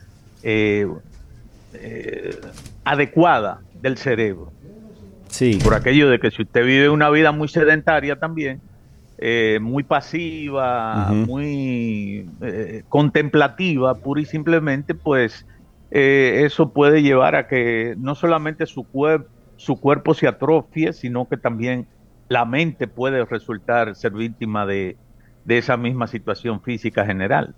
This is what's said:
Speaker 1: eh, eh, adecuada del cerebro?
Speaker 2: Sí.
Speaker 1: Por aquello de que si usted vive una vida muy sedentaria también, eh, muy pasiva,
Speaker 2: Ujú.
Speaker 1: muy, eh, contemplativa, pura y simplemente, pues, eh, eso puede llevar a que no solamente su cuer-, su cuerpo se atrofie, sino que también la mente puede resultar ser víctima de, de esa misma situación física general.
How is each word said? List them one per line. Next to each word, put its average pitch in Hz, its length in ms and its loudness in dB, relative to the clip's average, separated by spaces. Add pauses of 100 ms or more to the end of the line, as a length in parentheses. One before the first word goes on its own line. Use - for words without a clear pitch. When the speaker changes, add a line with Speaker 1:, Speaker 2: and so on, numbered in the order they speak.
(440)
Speaker 1:
eh, 107 440 0 (840)
eh, - 640 -12 (480)
adecuada 143 800 2 (200)
del 131 160 -2
cerebro? 104 540 -2 (760)
Speaker 2:
Sí. 120 340 2
Speaker 1:
Por 110 100 6
aquello 135 360 4
de 120 100 4
que 113 100 0
si - 120 -6
usted 120 240 0
vive 135 240 4
una 151 200 4
vida 151 220 4
muy 151 160 -4
sedentaria 151 680 2
también, 151 420 -6 (580)
eh, 110 440 2
muy 127 220 -2
pasiva, 135 1300 -4
Speaker 2:
Ujú. 104 40 2 (120)
Speaker 1:
muy, 117 1000 -6 (140)
eh, 107 480 -10
contemplativa, 147 1040 2
pura 143 260 -4
y 147 40 -6
simplemente, 156 680 -2
pues, 131 500 -2 (460)
eh, 135 540 4
eso 147 260 0
puede 147 320 6
llevar 139 320 4
a 139 120 0
que 117 500 -2
no 131 180 -6
solamente 160 500 -2
su 139 180 -12
cuer-, 151 420 0 (320)
su - 220 -4
cuerpo 151 340 2
se 151 140 2
atrofie, 156 640 0
sino 123 380 -6
que 139 80 -4
también 120 480 -4 (440)
la 120 160 2
mente 135 420 -2
puede 127 380 -2
resultar 113 680 -4
ser 113 180 -4
víctima 110 520 -6
de, 98 320 -6 (480)
de 117 120 2
esa 120 200 0
misma 120 300 -4
situación 113 540 -6
física 110 440 -4
general. 101 520 -2